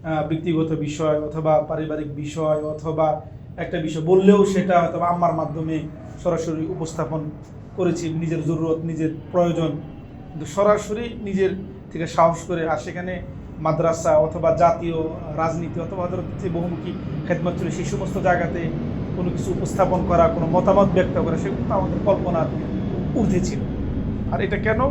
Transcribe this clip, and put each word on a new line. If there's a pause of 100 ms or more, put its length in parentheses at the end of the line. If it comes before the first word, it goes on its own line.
আহ,
ব্যক্তিগত
বিষয়
অথবা
পারিবারিক
বিষয়
অথবা (360)
একটা
বিষয়
বললেও
সেটা
হয়তো
আম্মার
মাধ্যমে (340)
সরাসরি
উপস্থাপন (460)
করেছি,
নিজের
জরুরত,
নিজের (220)
প্রয়োজন, (580)
কিন্তু
সরাসরি
নিজের (420)
থেকে
সাহস
করে।
আর
সেখানে (360)
মাদ্রাসা
অথবা
জাতীয় (400)
রাজনীতি
অথবা
হযরতের
যে
বহুমুখী (340)
খেদমত
ছিল,
সেই
সমস্ত
জায়গাতে (460)
কোনো
কিছু
উপস্থাপন
করা,
কোনো
মতামত
ব্যক্ত
করা,
সেগুলো
তো
আমাদের
কল্পনার (680)
ঊর্ধ্বে
ছিল। (760)
আর
এটা
কেন? (100)